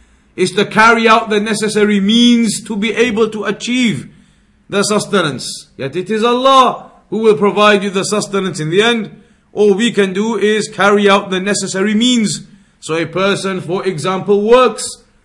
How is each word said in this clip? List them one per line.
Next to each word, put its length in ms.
is 160
to 140
carry 420
out 220
the 100
necessary 600
means 640
to 120
be 180
able 360
to 160
achieve 640
the 140
sustenance. 960
Yet 180
it 140
is 140
Allah 680
who 100
will 180
provide 460
you 60
the 140
sustenance 560
in 100
the 140
end. 380
All 200
we 180
can 220
do 240
is 300
carry 420
out 200
the 100
necessary 560
means. 500
So 160
a 100
person, 560
for 260
example, 600
works. 380